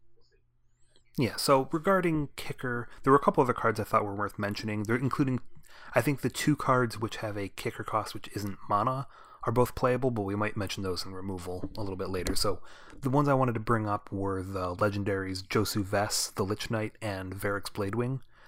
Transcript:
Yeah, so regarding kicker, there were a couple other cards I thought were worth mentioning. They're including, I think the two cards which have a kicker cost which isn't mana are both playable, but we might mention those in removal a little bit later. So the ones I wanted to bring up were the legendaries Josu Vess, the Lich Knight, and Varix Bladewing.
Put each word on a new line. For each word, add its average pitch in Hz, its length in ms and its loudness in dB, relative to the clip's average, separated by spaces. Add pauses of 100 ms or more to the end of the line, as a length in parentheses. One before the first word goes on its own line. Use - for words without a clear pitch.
(1160)
Yeah, 120 180 0
so 135 360 4
regarding 165 640 2
kicker, 120 520 -6 (160)
there 135 80 6
were 143 80 10
a - 40 -8
couple - 200 4
other 120 100 2
cards 110 260 2
I 101 40 0
thought 107 220 2
were 98 100 -4
worth 101 240 -4
mentioning. 104 440 -2
They're 110 120 2
including, 131 460 0 (520)
I 120 80 4
think 143 200 0
the 127 100 2
two - 240 2
cards 123 440 2
which 110 180 -4
have 104 200 -4
a 98 120 -4
kicker - 340 -8
cost 107 320 -4
which - 200 -10
isn't 101 220 -4 (100)
mana 123 380 2 (380)
are 127 100 0
both 123 220 4
playable, 127 340 2
but 110 140 -2
we 98 120 -2
might 104 220 0
mention 98 240 -4
those 92 240 -2
in 95 80 -10
removal 92 640 -6
a 107 40 -4
little 95 160 -4
bit 95 120 -4
later. 92 240 -2
So 98 280 2 (380)
the 127 120 0
ones 143 160 6
I 139 80 6
wanted 127 180 4
to 110 60 0
bring 107 280 2
up 104 240 -2
were 95 300 -2
the 92 340 -4
legendaries 98 680 0
Josu 107 380 2
Vess, 101 500 0
the 107 100 0
Lich 104 280 -2
Knight, 107 280 -2
and 95 360 -6
Varix 101 300 -2
Bladewing. 120 560 -2 (260)